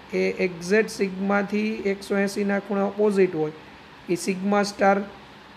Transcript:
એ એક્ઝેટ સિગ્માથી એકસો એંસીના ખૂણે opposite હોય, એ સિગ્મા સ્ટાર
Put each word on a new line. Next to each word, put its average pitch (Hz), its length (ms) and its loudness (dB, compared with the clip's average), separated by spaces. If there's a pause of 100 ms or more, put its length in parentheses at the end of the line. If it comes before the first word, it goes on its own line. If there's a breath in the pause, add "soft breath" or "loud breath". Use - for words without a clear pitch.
(120)
એ 185 60 -2
એક્ઝેટ 185 680 0
સિગ્માથી 202 1000 -2
એકસો 196 320 -2
એંસીના 202 400 0
ખૂણે 196 240 -2
opposite 196 520 2
હોય, 156 180 -2 (560)
એ 180 60 2
સિગ્મા 196 480 0
સ્ટાર 196 380 4 (560)